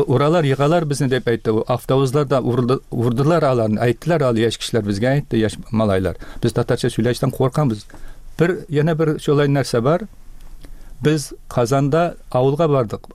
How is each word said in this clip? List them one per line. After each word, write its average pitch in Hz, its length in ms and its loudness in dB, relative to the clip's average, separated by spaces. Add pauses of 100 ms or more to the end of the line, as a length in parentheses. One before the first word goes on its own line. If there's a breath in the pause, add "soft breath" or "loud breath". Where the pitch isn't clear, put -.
уралар, 147 360 2
егалар 143 400 2
безне», 143 240 -2
дип 120 200 0
әйтте. 113 240 0
У 110 160 0
автобусларда 135 720 0
урылды, 123 380 0 (120)
урдылар 139 540 2
аларны, 110 360 2
әйттеләр 143 500 0
ал 117 100 0
яшь 113 160 2
кешеләр 113 320 -2
безгә 123 320 0
әйтте, 123 160 -4
яшь 107 220 0 (120)
малайлар. 95 460 0 (240 loud breath)
«Без 120 120 0
татарча 123 360 0
сөйләштән 120 420 0
куркабыз». 131 540 0 (540 loud breath)
Бер, 175 300 0
янә 151 260 2
бер 156 260 0
шулай 143 280 2
нәрсә 139 320 0
бар. 165 280 0 (960 loud breath)
Без 151 300 0 (140)
Казанда 139 680 2 (160)
авылга 139 380 2
бардык, 131 460 0